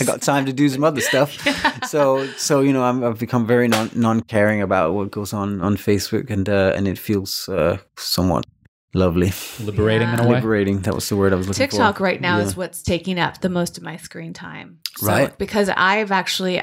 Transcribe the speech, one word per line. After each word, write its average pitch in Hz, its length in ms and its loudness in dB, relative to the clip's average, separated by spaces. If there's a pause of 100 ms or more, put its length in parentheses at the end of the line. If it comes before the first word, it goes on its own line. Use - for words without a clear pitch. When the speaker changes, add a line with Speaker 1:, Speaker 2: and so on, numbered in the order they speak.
Speaker 1:
got 123 160 -2
time 139 240 2
to 135 80 -2
do 143 160 4
some 135 140 -2
other 151 180 2
stuff. - 440 0
Speaker 2:
<laughs> - 0 -
Yeah. 285 420 0
Speaker 1:
So, 135 400 2 (100)
so, 143 240 2
you 139 120 4
know, 127 100 2
I'm, 123 200 0
I've 113 160 -2
become 120 280 0
very 120 200 4
non, 110 280 0
non-caring 107 680 2
about 92 320 2
what 98 180 -2
goes 104 220 -8
on 101 280 -4
on 101 160 2
Facebook, 104 520 0
and, 98 180 -2
uh, 98 280 4
and 98 120 0
it 90 120 -2
feels, 98 500 -4
uh, 87 280 2 (200)
somewhat 87 480 0 (480)
lovely. 90 380 4 (320)
Speaker 3:
Liberating 107 460 0
in 117 100 0
a 120 40 2
Speaker 2:
Yeah. 117 60 4
Speaker 3:
way. 120 60 6
Speaker 1:
Liberating. 101 460 0
That 92 140 -2
was - 140 -6
the 104 60 -2
word 98 180 4
I - 40 2
was 92 100 -2
looking 98 180 0
for. - 60 -4
Speaker 2:
TikTok 202 280 0
right 190 220 -2
now 180 160 0
Speaker 1:
Yeah. 202 80 2
Speaker 2:
is 196 120 -4
what's 180 260 -10
taking 180 360 -2
up - 220 -2
the 185 80 0
most 175 280 -4
of 175 60 -18
my 156 140 -12
screen 165 360 -14
time. 165 460 -16 (180)
So, 101 100 -4
Speaker 1:
Right. 113 300 2
Speaker 2:
because 202 380 -2
I've 196 360 0
actually, 185 520 -2